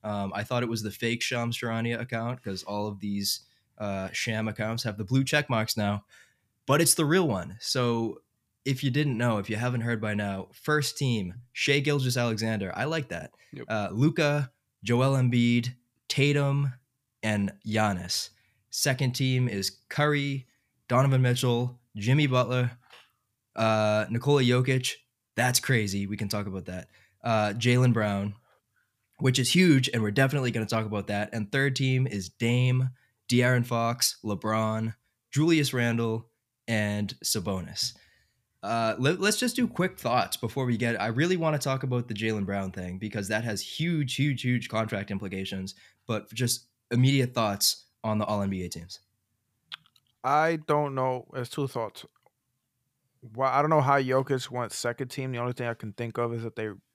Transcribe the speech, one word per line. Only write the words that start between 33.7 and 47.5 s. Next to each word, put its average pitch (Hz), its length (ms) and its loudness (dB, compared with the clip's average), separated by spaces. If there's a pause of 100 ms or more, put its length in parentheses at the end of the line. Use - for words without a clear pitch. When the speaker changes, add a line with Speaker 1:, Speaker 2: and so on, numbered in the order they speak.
Speaker 1:
LeBron, 110 720 -2 (360)
Julius 151 440 2
Randle, 117 560 0 (360)
and 104 560 -2
Sabonis. - 680 -4 (720)
Uh, 113 360 -2
let, 147 220 0
let's 208 180 0
just 247 180 -2
do - 120 0
quick 180 300 -2
thoughts 120 400 0
before 127 260 -4
we 120 140 0
get, 117 220 0
I 107 80 0
really 160 280 2
wanna 160 220 0
talk 135 260 -2
about 123 240 -2
the 113 60 -6
Jaylen 107 320 -2
Brown 98 260 -2
thing 90 260 -8
because 101 300 -6
that 107 160 -2
has 107 160 -4
huge, 160 560 -2
huge, 135 260 0
huge 123 280 0
contract 107 400 -2
implications, 95 640 -6 (320)
but 110 260 -6
just 117 340 -2 (240)
immediate 127 440 4
thoughts 104 500 0 (180)